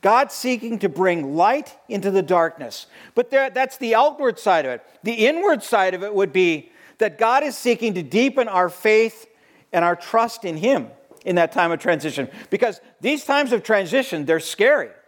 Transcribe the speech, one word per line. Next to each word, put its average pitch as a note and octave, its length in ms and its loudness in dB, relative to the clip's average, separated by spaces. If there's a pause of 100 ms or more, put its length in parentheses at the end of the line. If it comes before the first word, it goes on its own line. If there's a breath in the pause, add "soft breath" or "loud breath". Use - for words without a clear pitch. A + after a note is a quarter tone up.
God's B3 300 4
seeking A#3 440 -4
to G3 80 -2
bring D#3+ 480 -2
light A3 400 0 (140)
into G3+ 220 -4
the F#3+ 100 2
darkness. E3 640 -2 (300 loud breath)
But B3 160 0
there, C4+ 180 2
that's B3+ 280 -4
the A3+ 180 0
outward C4 420 2
side E3+ 280 2
of B2+ 60 -4
it. A#2+ 120 -10 (180 soft breath)
The A3 240 0
inward D#4+ 380 2
side F#3+ 320 0
of F3+ 80 -8
it G#3 100 -8
would G3 180 0
be E3+ 400 0 (280 loud breath)
that G3+ 180 0
God B3 260 2
is C#4 140 -6
seeking A3+ 380 -2
to F3 80 -6
deepen A#3 440 0
our F#3 220 0
faith A3 560 0 (480 soft breath)
and E3+ 100 2
our F3 120 2
trust A3+ 500 -4
in E3 120 -8
him F#3+ 340 0 (340)
in F3+ 120 0
that E3 140 2
time F3 200 0
of D#3+ 80 -4
transition. D3+ 500 -4 (220 loud breath)
Because G3+ 300 -2 (200 soft breath)
these C4+ 240 -2
times C#4 260 0
of A3+ 120 0
transition, F#3+ 600 0
they're D#3+ 140 2
scary. G3 500 0 (180)